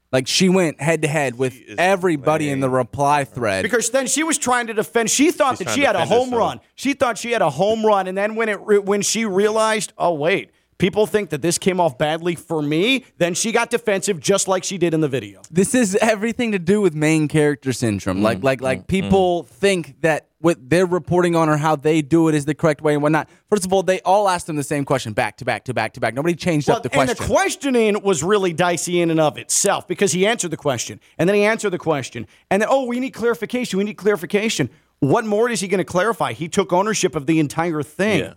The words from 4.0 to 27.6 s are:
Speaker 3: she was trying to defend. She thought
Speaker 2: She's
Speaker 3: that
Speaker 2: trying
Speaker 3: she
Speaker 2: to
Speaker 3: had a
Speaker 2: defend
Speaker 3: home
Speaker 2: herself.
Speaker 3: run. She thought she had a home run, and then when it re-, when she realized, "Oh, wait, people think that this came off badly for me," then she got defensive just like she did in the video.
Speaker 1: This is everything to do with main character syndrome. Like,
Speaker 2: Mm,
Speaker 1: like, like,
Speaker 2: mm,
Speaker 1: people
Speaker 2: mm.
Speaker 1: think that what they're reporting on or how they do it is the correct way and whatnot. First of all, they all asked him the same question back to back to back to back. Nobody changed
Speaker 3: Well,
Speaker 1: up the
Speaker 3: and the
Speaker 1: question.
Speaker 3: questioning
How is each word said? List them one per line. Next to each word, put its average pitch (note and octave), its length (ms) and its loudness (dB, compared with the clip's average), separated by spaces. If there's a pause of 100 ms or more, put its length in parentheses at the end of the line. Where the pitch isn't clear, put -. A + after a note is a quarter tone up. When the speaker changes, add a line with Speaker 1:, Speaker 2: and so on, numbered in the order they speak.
Speaker 3:
she C#4+ 160 -2
was D#4+ 160 -2
trying A#3+ 300 -2
to A3 60 -6
defend. A3 360 -2
She D4+ 200 4
thought C#4+ 220 0
Speaker 2:
She's - 60 -6
Speaker 3:
that F#3 60 -8
Speaker 2:
trying B2+ 100 -2
Speaker 3:
she C4+ 80 0
Speaker 2:
to C4+ 60 4
Speaker 3:
had G#3 80 2
a - 40 0
Speaker 2:
defend D3+ 100 -2 (100)
Speaker 3:
home B3+ 100 -2
Speaker 2:
herself. A3 240 0
Speaker 3:
run. A2+ 60 -16 (140)
She C4+ 200 -2
thought A#3+ 240 0
she A#3 140 -6
had A3 100 2
a D#3+ 80 2
home G#3 340 0
run, G3 220 4
and F#3 100 -6
then G#3+ 180 -2
when A3+ 140 -2
it G3+ 140 -2
re-, G#3 160 4
when G3 240 0
she A3+ 240 -2
realized, G#3+ 720 0
"Oh, E3 160 0
wait, D3+ 360 -2 (280)
people F#3+ 280 2
think G#3 240 -2
that C#3+ 120 -6
this E3+ 160 0
came F#3 220 0
off D#3 180 0
badly E3 380 -2
for D#3 260 -4
me," F3+ 420 0 (140)
then F3 160 0
she A3 180 -4
got A#3 160 0
defensive G3 520 -2
just G3 280 0
like F#3 160 0
she E3+ 140 -6
did E3 160 0
in D#3 60 2
the D3+ 80 2
video. G2+ 420 -8
Speaker 1:
This F#3+ 240 2
is G#3 260 2
everything A3+ 520 0
to G3 60 0
do F#3 220 2
with F3+ 140 2
main D3+ 340 2
character D3 440 0
syndrome. G2+ 500 -2
Like, A2 160 2
Speaker 2:
Mm, - 60 -4
Speaker 1:
like, C3+ 160 0
like, C3 220 -2
Speaker 2:
mm, - 40 -20
Speaker 1:
people F#3 580 2
Speaker 2:
mm. - 40 -20
Speaker 1:
think F3+ 540 -2
that D#3 260 0 (100)
what D3+ 320 0
they're F3+ 160 4
reporting F3 480 0
on E3 140 2
or D3+ 80 4
how D#3 180 0
they D3+ 280 2
do D#3+ 260 2
it D3+ 60 2
is D3 100 0
the D3 100 -2
correct D3+ 260 0
way D3+ 120 2
and D3 100 0
whatnot. D3+ 260 0 (200)
First G#3 160 0
of F#3 80 -4
all, F#3+ 100 4
they F3+ 200 0
all G3 260 2
asked F3+ 200 -2
him D#3+ 60 -4
the D3 80 -2
same C#3+ 220 -4
question B2 280 -2
back G#2+ 260 -4
to B2+ 60 -12
back A#2 200 -4
to A#2+ 100 -6
back A2 200 -2
to A#2+ 60 -16
back. A2+ 140 -2
Nobody D#3 220 0
changed D#3 320 -2
Speaker 3:
Well, - 80 4
Speaker 1:
up A3 80 -6
the B2+ 120 -6
Speaker 3:
and C#3 120 2
the A#3 80 -2
Speaker 1:
question. F#3 180 -2
Speaker 3:
questioning B3 680 2